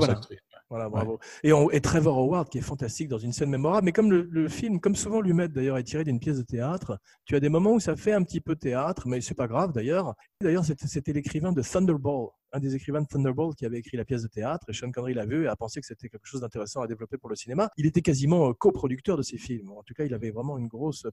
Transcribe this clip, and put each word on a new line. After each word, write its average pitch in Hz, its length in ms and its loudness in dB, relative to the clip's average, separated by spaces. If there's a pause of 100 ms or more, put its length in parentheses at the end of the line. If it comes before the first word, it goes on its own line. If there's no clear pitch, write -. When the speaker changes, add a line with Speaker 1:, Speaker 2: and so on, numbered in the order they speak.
Speaker 1:
voilà. 117 120 4
Speaker 2:
actrice. - 200 -14 (320)
Speaker 1:
Voilà, 113 160 -6
Speaker 2:
Ouais. 107 40 -6
Speaker 1:
bravo. 110 280 -2 (260)
Et, 151 100 8
on, 151 160 8
et 151 100 4
Trevor 156 380 4
Howard, 151 320 2
qui 135 80 -4
est - 40 -4
fantastique 139 460 -6
dans 127 80 -4
une 120 160 -4
scène 143 160 -2
mémorable, 151 380 2
mais 175 60 2
comme 214 180 6
le, 175 200 4
le 160 180 2
film, 196 320 -2
comme 202 160 2
souvent 214 260 -2
Lumet 175 260 4
d'ailleurs, 135 300 0
est 123 60 -2
tiré 151 200 -4
d'une 131 140 0
pièce 147 180 -2
de 127 60 -2
théâtre, 123 560 -4 (260)
tu 147 120 0
as 143 40 4
des 143 80 2
moments 175 240 4
où 233 80 4
ça 165 160 -2
fait - 160 0
un 202 120 4
petit 170 180 -6
peu 160 140 -2
théâtre, 143 520 -2
mais 123 140 0
c'est - 140 -6
pas 127 100 0
grave 151 260 0
d'ailleurs. 131 420 0 (280)
D'ailleurs, 175 240 4
c'était, 151 220 -2
c'était 151 260 -4
l'écrivain 151 380 -2
de 143 100 2
Thunderball, 143 680 0 (220)
un 135 80 -4
des 135 140 -2
écrivains 143 260 -2
de 147 60 -2
Thunderball 143 480 0
qui 135 120 -10
avait 117 120 -4
écrit 120 180 -10
la 113 80 -4
pièce 120 200 -4
de 110 40 -4
théâtre, 131 400 -6
et 113 60 -8
Sean 123 160 -8
Connery 123 240 -4
l'a 113 120 -4
vu 147 180 0
et - 20 0
a 110 100 0
pensé 113 240 -8
que - 60 -12
c'était 117 240 -14
quelque - 160 -20
chose 135 160 -10
d'intéressant 113 400 -8
à 117 60 -4
développer 113 300 -8
pour 117 120 -10
le 107 60 -6
cinéma. 185 420 -2
Il 147 80 2
était 156 160 2
quasiment, 147 480 4
euh, - 20 0
coproducteur 135 640 0
de 139 60 0
ces 117 160 -8
films, 107 320 -8
en 104 140 -18
tout 120 100 -18
cas 151 100 -4
il 135 80 -2
avait 113 200 -4
vraiment 131 260 -6
une 120 100 -4
grosse 135 440 -6